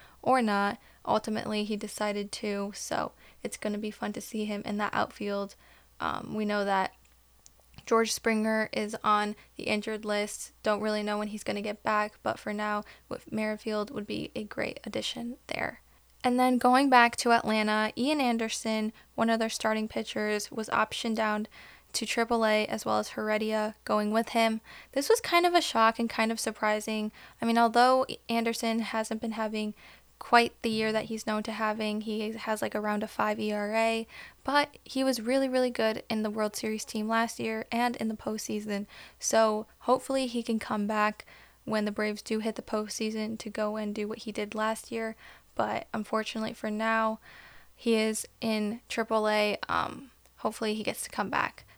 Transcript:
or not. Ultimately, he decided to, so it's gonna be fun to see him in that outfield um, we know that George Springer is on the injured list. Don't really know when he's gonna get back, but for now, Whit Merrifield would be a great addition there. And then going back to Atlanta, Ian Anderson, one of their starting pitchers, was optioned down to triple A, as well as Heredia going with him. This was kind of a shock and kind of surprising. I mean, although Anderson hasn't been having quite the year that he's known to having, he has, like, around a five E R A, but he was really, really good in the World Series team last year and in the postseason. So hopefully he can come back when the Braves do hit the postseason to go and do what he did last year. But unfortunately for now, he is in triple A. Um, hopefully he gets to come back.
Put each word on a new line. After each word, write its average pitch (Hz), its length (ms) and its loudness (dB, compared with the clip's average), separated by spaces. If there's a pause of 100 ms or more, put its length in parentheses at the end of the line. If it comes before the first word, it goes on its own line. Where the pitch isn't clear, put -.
(220)
or 254 200 4
not. 202 360 2 (280)
Ultimately, 214 600 -2
he 208 100 -4
decided 208 560 -4
to, 202 420 -4
so - 380 -4 (320)
it's - 140 -8
gonna 208 200 -4
be 214 140 -6
fun 208 220 -6
to - 80 -10
see 214 240 -6
him 208 200 -4
in 202 120 -4
that 208 160 -2
outfield 202 640 -4 (440)
um, - 360 -4
we 214 100 -2
know 208 200 0
that 190 280 0 (920)
George 226 260 2
Springer 220 640 0
is 214 300 -4
on 208 320 2 (200)
the - 80 -10
injured 214 400 -2
list. 208 480 -4 (100)
Don't 208 200 2
really 214 220 0
know 208 140 -2
when 208 120 -4
he's 208 140 -10
gonna 208 180 -4
get 208 220 -6
back, 214 380 0
but 226 160 -2
for 214 160 -6
now, 208 300 -2 (240)
Whit - 240 -10
Merrifield 214 600 -2
would 208 140 -6
be 214 300 -6
a 220 80 -6
great 220 400 -6
addition 233 540 -6 (100)
there. - 340 -4 (420)
And 247 160 4
then 254 180 6
going 254 320 6
back 240 280 8
to 233 140 2
Atlanta, 214 640 2
Ian 294 220 2
Anderson, 226 720 0 (240)
one 226 140 2
of 226 100 2
their 226 100 0
starting 220 380 -2
pitchers, 214 640 -4
was 220 180 -6
optioned 220 460 0
down 214 320 0 (460)
to - 120 -4
triple 226 400 2
A, 214 220 4
as - 180 -4
well 214 140 2
as 214 100 -4
Heredia 214 640 -2 (100)
going 214 260 0
with 226 180 2
him. 226 300 2 (320)
This 285 160 0
was 453 140 6
kind 349 240 4
of 349 80 4
a 349 80 6
shock 226 360 4
and 233 120 0
kind 226 220 2
of 226 80 -4
surprising. 214 760 0 (280)
I 214 40 0
mean, 233 120 4
although 240 480 8 (220)
Anderson 233 520 0
hasn't 220 420 -2
been 226 100 -2
having 214 420 -2 (460)
quite - 440 4
the 226 60 2
year 220 220 0
that 220 140 0
he's 220 220 -6
known 214 160 0
to 226 80 -6
having, 214 500 -2
he 214 300 -4
has, 220 300 -4
like, 214 140 -2
around 208 280 -2
a 214 40 -4
five 214 320 0
E 214 140 -2
R 208 200 -2
A, 226 340 2 (360)
but 294 400 2
he 262 200 -2
was 254 180 2
really, 262 260 2
really 254 220 2
good 220 400 0
in 214 140 0
the 214 60 0
World 214 260 -2
Series 220 280 -4
team 214 240 -4
last 226 320 0
year 220 320 -4
and 240 260 0
in 220 100 -2
the 220 80 -4
postseason. 214 720 -4 (320)
So 220 480 4 (120)
hopefully 262 480 0
he 240 140 -4
can 226 160 0
come 208 300 -2
back 214 380 0 (400)
when 214 200 0
the 208 60 -2
Braves 214 300 -2
do 220 180 -2
hit 214 160 -2
the - 60 -8
postseason 220 760 -4
to - 120 -10
go 214 260 -2
and 214 180 -4
do 208 140 -4
what 214 120 -6
he 214 120 -10
did 208 240 -6
last 220 360 -2
year. 226 240 -4 (380)
But 214 400 -2
unfortunately 220 600 -4
for 214 180 -6
now, 220 480 0 (560)
he 233 200 2
is 220 320 0 (140)
in 214 480 -2
triple 220 380 0
A. 208 300 2 (100)
Um, 170 440 -2 (260)
hopefully 220 380 -2
he 220 80 -6
gets - 200 -4
to - 60 -10
come 202 200 -4
back. - 360 -2 (120)